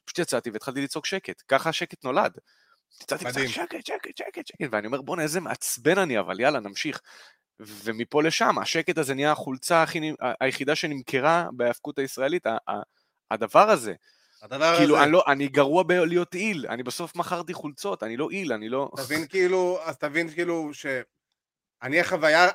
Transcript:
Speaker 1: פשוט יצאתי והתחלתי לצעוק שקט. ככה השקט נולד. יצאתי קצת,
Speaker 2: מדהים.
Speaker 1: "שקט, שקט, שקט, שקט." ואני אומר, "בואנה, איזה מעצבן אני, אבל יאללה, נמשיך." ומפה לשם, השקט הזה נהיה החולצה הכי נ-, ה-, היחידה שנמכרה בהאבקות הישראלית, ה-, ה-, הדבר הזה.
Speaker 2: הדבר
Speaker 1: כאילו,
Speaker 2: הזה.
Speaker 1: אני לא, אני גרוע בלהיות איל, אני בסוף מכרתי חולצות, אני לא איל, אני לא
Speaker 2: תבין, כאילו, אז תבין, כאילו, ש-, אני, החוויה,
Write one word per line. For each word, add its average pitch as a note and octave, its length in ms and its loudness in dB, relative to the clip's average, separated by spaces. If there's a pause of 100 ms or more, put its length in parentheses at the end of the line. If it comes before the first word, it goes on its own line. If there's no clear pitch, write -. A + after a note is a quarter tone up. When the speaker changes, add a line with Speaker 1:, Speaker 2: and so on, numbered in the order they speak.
Speaker 1:
פשוט - 140 -10
יצאתי B2+ 300 -2
והתחלתי B2 320 -6
לצעוק D3 240 -6
שקט. - 420 -6
ככה C3+ 220 2
השקט - 340 -6
נולד. C#3 340 0 (680)
יצאתי - 220 -6
קצת, B2 100 -4
Speaker 2:
מדהים. C3 140 -2
Speaker 1:
"שקט, E4 360 -8
שקט, - 320 -10
שקט, - 300 -12
שקט." - 240 -10
ואני G#2 160 -2
אומר, C3 140 -4
"בואנה, D#3+ 220 -6
איזה D#3 160 -2
מעצבן C#3 580 0
אני, D3+ 220 2
אבל F#2 200 -4
יאללה, C3+ 200 2
נמשיך." G#2+ 420 -8 (580)
ומפה A2 640 -2
לשם, E3 360 2
השקט D#3+ 380 -2
הזה C#3 160 0
נהיה C#3+ 180 2
החולצה D3 520 0
הכי D#3 160 -2
נ-, D#3 220 -4
ה-, B2 180 0
היחידה C3+ 360 0
שנמכרה D3+ 800 0
בהאבקות A#2+ 460 -2
הישראלית, C#3 480 -2
ה-, A2+ 100 0 (120)
ה-, G#2 120 -4 (500)
הדבר A2+ 380 6
הזה. A#2+ 240 2 (500)
Speaker 2:
הדבר D3 340 2
Speaker 1:
כאילו, D3+ 180 6
Speaker 2:
הזה. C#3+ 80 8
Speaker 1:
אני D3 80 6
לא, F3 160 6
אני C#3+ 200 2
גרוע C#3+ 360 4
בלהיות F3 520 2
איל, F3+ 340 -2
אני A#2 140 -6
בסוף D#3 320 -8
מכרתי E3+ 380 -6
חולצות, D#3 500 -8
אני A2+ 140 -6
לא D3 140 -2
איל, F3 220 -4
אני G#2+ 160 -6
לא C3 260 -2
Speaker 2:
תבין, D3 320 -4
כאילו, F#3 560 2
אז D#3+ 140 -8
תבין, D#3 320 -2
כאילו, E3 440 -4
ש-, C#3 120 -14 (1000)
אני, C#3 160 0
החוויה, E3 560 4